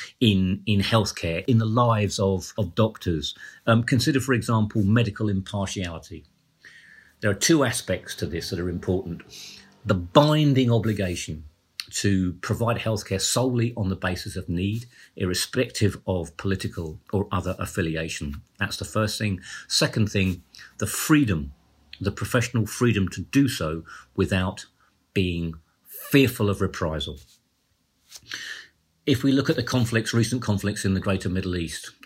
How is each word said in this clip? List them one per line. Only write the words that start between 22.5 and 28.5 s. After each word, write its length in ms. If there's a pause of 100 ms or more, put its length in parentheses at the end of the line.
freedom 420
to 120
do 260
so 380 (320)
without 500 (480)
being 400 (560)
fearful 400
of 100
reprisal. 600 (1900)